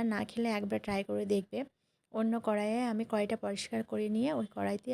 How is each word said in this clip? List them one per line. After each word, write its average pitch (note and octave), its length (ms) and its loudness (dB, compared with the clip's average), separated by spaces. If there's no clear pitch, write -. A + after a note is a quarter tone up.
না G#3+ 200 0
খেলে A#3 260 -2
একবার G#3 300 0
ট্রাই G3+ 240 0
করে G#3 220 0
দেখবে। G3+ 340 0
অন্য A3+ 260 2
কড়াইয়ে G#3+ 440 2
আমি A3+ 220 0
কড়াইটা G#3+ 320 0
পরিষ্কার G3+ 460 -4
করে G#3+ 260 -2
নিয়ে A3 240 2
ওই A3+ 140 0
কড়াইতে G3+ 460 -2